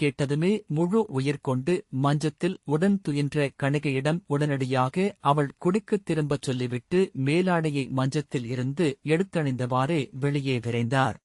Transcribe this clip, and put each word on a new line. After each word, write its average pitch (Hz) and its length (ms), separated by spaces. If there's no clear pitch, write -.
கேட்டதுமே 151 640
முழு 175 380
உயிர் 139 360
கொண்டு 135 440
மஞ்சத்தில் 151 640
உடன் 190 380
துயின்ற 143 500
கணிகையிடம் 143 640
உடனடியாக 139 920
அவள் 143 320
குடிக்குத் 202 400
திரும்பச் 151 360
சொல்லிவிட்டு 127 720
மேலாடையை 156 760
மஞ்சத்தில் 131 560
இருந்து 131 580
எடுத்தணிந்தவாறே 143 1080
வெளியே 135 480
விரைந்தார். 117 640